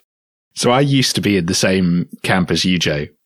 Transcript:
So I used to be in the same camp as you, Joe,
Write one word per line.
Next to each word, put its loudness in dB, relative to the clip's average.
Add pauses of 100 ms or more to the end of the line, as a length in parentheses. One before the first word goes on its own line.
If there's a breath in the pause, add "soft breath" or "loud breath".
(560)
So 0
I 2
used 0
to -2
be 0
in -2
the -2
same 0 (140)
camp 0
as -2
you, 0
Joe, -2 (200)